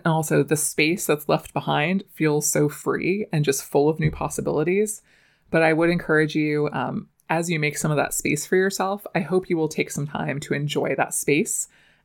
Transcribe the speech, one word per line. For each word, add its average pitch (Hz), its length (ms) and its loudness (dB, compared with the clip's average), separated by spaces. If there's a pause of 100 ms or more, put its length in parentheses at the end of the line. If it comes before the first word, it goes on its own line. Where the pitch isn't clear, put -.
also 156 380 2
the 151 140 2
space 160 500 0
that's 151 220 0
left 156 240 0
behind 151 600 0
feels 151 360 0
so 147 200 2
free 165 640 -2
and 151 120 2
just 139 200 -2
full 147 240 2
of 156 100 0
new 160 120 0
possibilities. 151 920 -2 (480)
But 165 120 4
I 160 100 6
would 170 180 4
encourage 160 460 2
you, 151 360 0
um, 127 360 -6 (200)
as 170 220 0
you 160 80 0
make 151 180 -2
some 156 140 -2
of 151 60 0
that 139 180 0
space - 320 -2
for 185 100 2
yourself, 196 580 0
I 165 60 2
hope 180 300 0
you 175 60 2
will 156 120 0
take - 220 -4
some 143 160 -4
time 147 340 -4
to 143 140 -6
enjoy 143 420 -2
that - 180 -2
space - 540 0 (360)